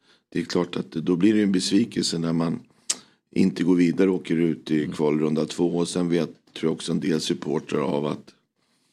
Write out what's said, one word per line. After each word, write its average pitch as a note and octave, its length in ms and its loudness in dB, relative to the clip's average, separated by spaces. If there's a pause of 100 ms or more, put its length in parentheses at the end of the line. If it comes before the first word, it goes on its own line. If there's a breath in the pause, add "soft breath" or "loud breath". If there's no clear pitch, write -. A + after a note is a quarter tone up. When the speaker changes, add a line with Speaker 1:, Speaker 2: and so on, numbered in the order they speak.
(320)
Speaker 1:
Det F2 80 -2
är E2 40 -2
klart F2 320 -2
att - 160 -6
då E2 240 0
blir G2+ 160 4
det G#2+ 60 2
ju G#2+ 60 4
en G2 80 0
besvikelse F#2+ 680 0
när E2 140 -2
man E2 280 -2 (720 loud breath)
inte F2+ 300 2
går F2+ 120 4
vidare F2 340 4
och F#2 60 2
åker F2 200 -2
ut E2 340 0
i D#2 140 2
Speaker 2:
Mm. - 80 -8
Speaker 1:
kvalrunda D2+ 520 0
två. F2 220 -2 (100)
Och E2+ 120 0
sen F2+ 200 -2
vet, E2 220 0 (240)
tror D#2+ 160 -2
jag - 20 0
också - 200 -6
en D#2 80 0
del E2 200 0
supportrar D2 600 -4
av D2 260 -2
att, - 280 -8 (580 soft breath)